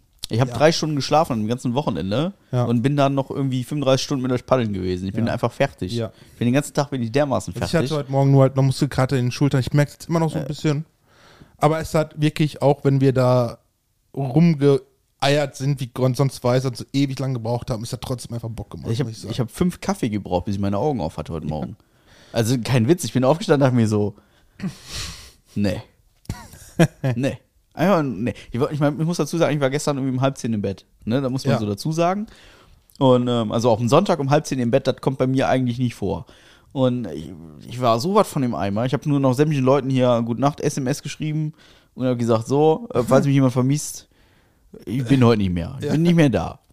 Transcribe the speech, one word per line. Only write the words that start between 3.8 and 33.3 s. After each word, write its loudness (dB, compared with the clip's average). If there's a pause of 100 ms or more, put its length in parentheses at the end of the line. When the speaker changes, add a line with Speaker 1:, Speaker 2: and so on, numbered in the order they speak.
Speaker 1:
Stunden -4
mit -2
euch -2
paddeln 2
gewesen. -4
Ich -6
bin -2
Speaker 2:
Ja. -2
Speaker 1:
einfach -2
fertig. -4
Speaker 2:
Ja. -4 (200)
Speaker 1:
Ich -20
bin 0
den 2
ganzen -2
Tag -2
bin -4
ich -6
dermaßen 0
Speaker 2:
Also -4
ich -4
Speaker 1:
fertig. 0
Speaker 2:
hatte -2
heute -8
Morgen 4
nur 8
halt 4
noch 2
Muskelkater 0
in 0
den -2
Schultern. 0
Ich -4
merk's 2
jetzt -20
immer 0
noch 0
so -6
ein -6
Speaker 1:
Äh. -12
Speaker 2:
bisschen. -2 (720)
Aber 2
es -10
hat -2
wirklich, 0
auch 2
wenn 4
wir 4
da 2 (560)
rumgeeiert 2
sind, -2
wie -6
Gott 0
sonst -2
weiß, 2
und -4
so -12
ewig 0
lang -4
gebraucht -6
haben, -6
es -10
hat -8
trotzdem -8
einfach -8
Bock -12
gemacht, -8
Speaker 1:
Ich -2
hab, 0
Speaker 2:
muss -10
ich -18
sagen. -8
Speaker 1:
ich -6
hab -2
fünf -2
Kaffee -2
gebraucht, -2
bis -2
ich -4
meine -2
Augen -2
auf -6
hatte -8
heute -6
Morgen. -6
Speaker 2:
<laughs> -20 (440)
Speaker 1:
Also 0
kein 2
Witz, 2
ich -8
bin 2
aufgestanden 2
und 4
dachte 2
mir 2
so, 0 (1400)
nee. -2 (960)
Speaker 2:
<laughs> 2
Speaker 1:
Nee. -4 (340)
Einfach, 2
nee. -4 (160)
Ich -4
war, 0
ich -4
mein, 0
ich 0
muss -2
dazu -2
sagen, 2
ich -2
war 2
gestern -2
irgendwie -2
um -2
halb 0
zehn -4
im -2
Bett. -6 (220)
Ne, 0
da -2
muss -4
man 2
Speaker 2:
Ja. 0
Speaker 1:
so -4
dazu -4
sagen. 0 (720)
Und, 4
ähm, 0